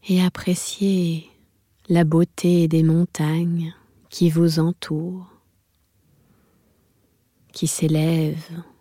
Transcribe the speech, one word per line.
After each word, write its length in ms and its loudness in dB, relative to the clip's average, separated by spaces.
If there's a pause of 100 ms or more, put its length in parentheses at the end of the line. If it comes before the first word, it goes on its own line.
et 140 2
appréciez 1040 -2 (600)
la 140 4
beauté 640 2
des 160 2
montagnes 880 0 (360)
qui 200 2
vous 300 2
entourent, 720 -6 (2250)
qui 140 -8
s'élèvent 960 -2 (200)